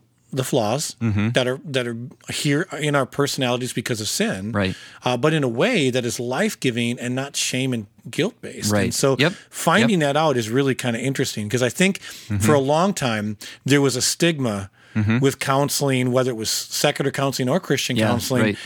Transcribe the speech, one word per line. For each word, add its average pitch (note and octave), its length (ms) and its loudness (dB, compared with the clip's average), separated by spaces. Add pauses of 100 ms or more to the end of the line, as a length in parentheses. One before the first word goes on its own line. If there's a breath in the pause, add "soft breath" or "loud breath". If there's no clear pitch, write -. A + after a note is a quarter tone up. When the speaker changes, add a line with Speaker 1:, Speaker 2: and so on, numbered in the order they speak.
(300)
Speaker 1:
the B2+ 140 -2
flaws B2 560 0
Speaker 2:
Mm-hmm. G#2+ 300 0
Speaker 1:
that B2 180 2
are, B2+ 160 -2
that C3 240 -2
are A#2 80 -6 (340)
here C#3+ 380 0 (100)
in D3 160 0
our C3+ 120 2
personalities B2+ 680 -2
because A2+ 300 -4
of G#2 60 -6
sin, A2+ 440 -2
Speaker 2:
Right. F#2+ 220 0 (280 loud breath)
Speaker 1:
uh, B2 140 0
but C#3+ 160 2
in D#3+ 100 2
a C3 60 0
way D3+ 400 2
that B2 160 0
is A#2 160 -4
life-giving B2 800 -2
and B2 140 -4
not C3+ 220 -6
shame C3 360 -2
and A2+ 140 -4 (240)
guilt-based. C#3 600 -4
Speaker 2:
Right. G#2 140 2
Speaker 1:
And F2+ 100 0
so C3+ 240 2
Speaker 2:
Yep. D#3 140 2 (160 loud breath)
Speaker 1:
finding G3 540 2
Speaker 2:
Yep. C#3+ 120 2
Speaker 1:
that - 40 -2
out D3+ 180 2
is A2 140 -2
really C3+ 240 2
kinda A#2 260 -2
interesting, B2 480 -2
'cause A#2+ 140 0
I B2 80 2
think F#3+ 300 2
Speaker 2:
Mm-hmm. - 380 -8
Speaker 1:
for A2 160 4
a C#3+ 60 6
long D#3 320 2
time, G#2+ 460 -2 (260 loud breath)
there C#3 160 6
was C3 160 2
a B2 60 -2
stigma B2 640 0 (280 soft breath)
Speaker 2:
Mm-hmm. A2 240 2
Speaker 1:
with C3+ 180 2
counseling, C3+ 720 0
whether B2+ 220 2
it A2+ 40 -6
was A2 140 -4
secular - 640 0
counseling C#3 360 -2
or D#3+ 120 2
Christian C#3 360 -2
Speaker 2:
Yeah, A2 120 4
Speaker 1:
counseling. A#2+ 340 0
Speaker 2:
right. G#2 240 2